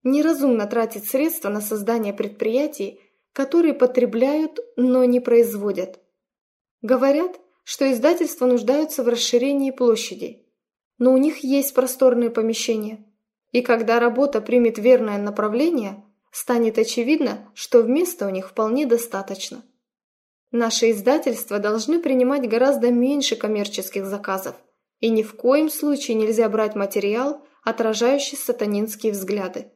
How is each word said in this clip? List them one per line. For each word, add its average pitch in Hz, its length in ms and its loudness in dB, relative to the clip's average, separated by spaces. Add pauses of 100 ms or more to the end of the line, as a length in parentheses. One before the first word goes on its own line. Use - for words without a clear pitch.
Неразумно 277 640 2
тратить 220 400 -4
средства 294 420 -2
на 208 120 -4
создание 214 520 -4
предприятий, 220 880 -4 (340)
которые 302 400 2
потребляют, 254 840 0 (160)
но 254 300 4
не 247 140 2
производят. 214 800 0 (800)
Говорят, 277 580 2 (240)
что - 280 0
издательства 294 540 0
нуждаются 254 560 2
в 233 60 0
расширении 262 640 0
площади, 220 720 -2 (540)
но 247 140 6
у 262 40 6
них 294 220 2
есть 277 340 0
просторные 247 560 2
помещения. 220 760 -4 (480)
И 247 120 0
когда 226 360 2
работа 247 400 2
примет 226 380 2
верное 214 400 4
направление, 208 880 -2 (280)
станет 233 460 0
очевидно, 240 800 -2
что - 260 4
места 254 460 0
у - 20 -4
них 190 200 -8
вполне 233 360 -2
достаточно. 226 760 -6 (880)
Наши 233 400 2
издательства 226 680 0
должны 220 420 0
принимать 262 480 0
гораздо 240 440 2
меньше 254 440 0
коммерческих 202 680 -6
заказов, 190 500 -8 (440)
и 226 100 0
ни 220 140 2
в 214 120 -10
коем 302 360 2
случае 285 460 -2
нельзя 220 320 2
брать 214 260 -2
материал, 208 680 -2 (200)
отражающий 233 760 -2
сатанинские 214 760 -4
взгляды. 190 640 -8